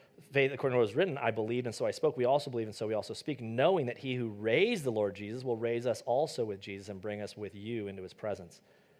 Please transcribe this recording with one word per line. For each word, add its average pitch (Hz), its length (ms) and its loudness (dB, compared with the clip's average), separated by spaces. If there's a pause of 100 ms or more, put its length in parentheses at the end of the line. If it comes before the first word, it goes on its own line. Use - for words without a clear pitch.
(320)
faith 135 200 4
according 135 220 0
to 123 40 6
what 117 80 6
was 101 80 -4
written, 156 240 2
"I 120 120 2
believed 113 360 0
and 113 80 -4
so 120 120 -2
I 107 40 2
spoke." 147 260 0
We 127 80 2
also 139 260 4
believe 117 180 -2
and 101 60 -10
so 110 120 -4
we 110 80 -2
also 104 200 -4
speak, - 260 -6
knowing 131 460 2
that 120 120 -4
he 131 160 -2
who 123 140 -2
raised 135 560 2
the 127 80 2
Lord 104 220 2
Jesus 107 300 -8
will 123 120 0
raise 117 300 0
us 113 200 0
also 131 380 2
with 101 160 -6
Jesus 98 280 -10
and 98 120 -8
bring 104 200 -4
us 101 160 -8
with 104 180 -8
you 104 340 -6
into 98 140 -8
his 92 120 -12
presence. 95 460 -6 (400)